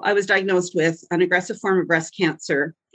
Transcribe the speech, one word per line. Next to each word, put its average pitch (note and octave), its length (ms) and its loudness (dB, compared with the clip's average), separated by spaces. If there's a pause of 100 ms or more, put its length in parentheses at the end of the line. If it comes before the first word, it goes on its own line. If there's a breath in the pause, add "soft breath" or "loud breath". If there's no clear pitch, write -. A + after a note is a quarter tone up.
I G#3 100 0
was G3+ 140 0
diagnosed F#3+ 480 0
with E3 340 0
an F3 140 2
aggressive F3+ 360 0
form F#3+ 200 0
of E3 80 -2
breast E3 280 -2
cancer D#3 600 -2 (200)